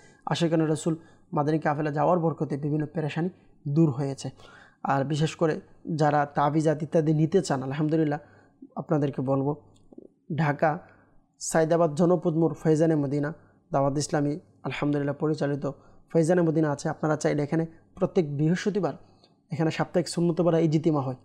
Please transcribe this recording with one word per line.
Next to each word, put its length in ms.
আশিকানে 400
রসুল 300
মাদানী 260
কাফেলা 320
যাওয়ার 280
বরকতে 380
বিভিন্ন 360
পেরেশানি 360
দূর 240
হয়েছে। 380
আর 200
বিশেষ 320
করে 240
যারা 300
তাবিজাত 580
ইত্যাদি 300
নিতে 280
চান, 220
আলহামদুলিল্লাহ, 560
আপনাদেরকে 460
বলবো, 340
ঢাকা 440
সাইদাবাদ 560
জনপদ 420
মোড় 160
ফৈজানে 420
মদিনা 380
দাওয়াত 260
ইসলামী, 420
আলহামদুলিল্লাহ, 560
পরিচালিত 520
ফৈজানে 280
মদিনা 300
আছে। 180
আপনারা 260
চাইলে 280
এখানে 220
প্রত্যেক 420
বৃহস্পতিবার 560
এখানে 200
সাপ্তাহিক 360
সুন্নতপাড়া 520
ইজতিমা 420
হয়। 240